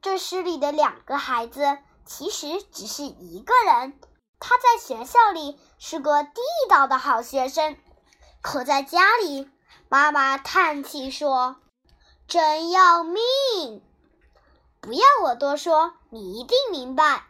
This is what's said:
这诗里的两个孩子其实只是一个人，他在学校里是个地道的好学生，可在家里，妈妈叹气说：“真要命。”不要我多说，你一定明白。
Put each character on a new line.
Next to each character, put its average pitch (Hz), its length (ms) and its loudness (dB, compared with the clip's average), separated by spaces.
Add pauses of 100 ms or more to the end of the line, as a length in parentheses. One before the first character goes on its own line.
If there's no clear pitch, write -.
这 381 160 -4
诗 359 240 -8
里 330 160 -6
的 294 140 -2
两 294 320 -2
个 269 120 -6
孩 254 300 -4
子 277 320 -2 (260)
其 - 260 -12
实 330 320 -8
只 - 260 -16
是 294 160 -10
一 180 360 -16
个 427 140 -2 (100)
人， 269 360 0 (400)
他 - 180 0
在 466 220 4
学 - 240 -10
校 453 280 4
里 294 280 -10 (180)
是 - 220 -10
个 294 240 0
地 294 160 -16 (280)
道 285 180 6
的 262 120 0
好 247 240 -2
学 262 260 -4
生， 311 280 -4 (640)
可 262 240 -6
在 277 180 0
家 370 360 4
里， 285 320 -4 (380)
妈 285 220 4
妈 277 280 0
叹 302 440 0
气 269 280 -10
说 262 500 -2 (680)
：“真 320 440 0
要 349 340 6
命。” 359 180 -4 (1600)
不 214 120 -12
要 349 120 0 (180)
我 269 120 0
多 285 220 -2
说， 330 380 0 (160)
你 214 300 -12
一 254 40 -14
定 480 120 0 (140)
明 262 260 -8
白。 294 340 2